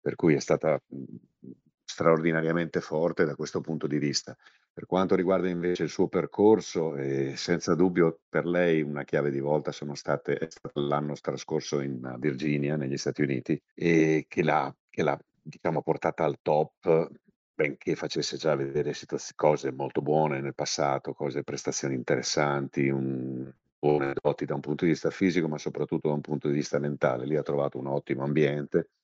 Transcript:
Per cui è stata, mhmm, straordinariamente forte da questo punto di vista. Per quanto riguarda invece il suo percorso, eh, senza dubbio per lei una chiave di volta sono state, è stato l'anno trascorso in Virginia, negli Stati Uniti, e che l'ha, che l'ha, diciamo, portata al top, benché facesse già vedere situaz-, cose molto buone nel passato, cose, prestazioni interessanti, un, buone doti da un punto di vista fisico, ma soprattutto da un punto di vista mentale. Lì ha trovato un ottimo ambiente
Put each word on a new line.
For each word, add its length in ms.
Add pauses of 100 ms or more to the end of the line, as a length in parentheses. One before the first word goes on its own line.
Per 140
cui 200
è 60
stata, 480
mhmm, 160 (840)
straordinariamente 880
forte 440
da 100
questo 260
punto 260
di 120
vista. 380 (360)
Per 140
quanto 300
riguarda 320
invece 340
il 60
suo 200
percorso, 840
eh, 420
senza 380
dubbio 540
per 180
lei 340
una 240
chiave 260
di 100
volta 320
sono 220
state, 440
è 100
stato 320
l'anno 400
trascorso 600
in 380
Virginia, 580
negli 200
Stati 260
Uniti, 380 (140)
e 540
che 140
l'ha, 320 (140)
che 140
l'ha, 160 (240)
diciamo, 400
portata 420
al 160
top, 720 (420)
benché 440
facesse 400
già 180
vedere 400
situaz-, 400
cose 380
molto 280
buone 400
nel 140
passato, 580
cose, 300
prestazioni 520
interessanti, 920
un, 640 (260)
buone 360
doti 300
da 100
un 60
punto 240
di 80
vista 180
fisico, 380
ma 100
soprattutto 500
da 60
un 60
punto 280
di 60
vista 240
mentale. 480
Lì 100
ha 60
trovato 360
un 100
ottimo 340
ambiente 680 (140)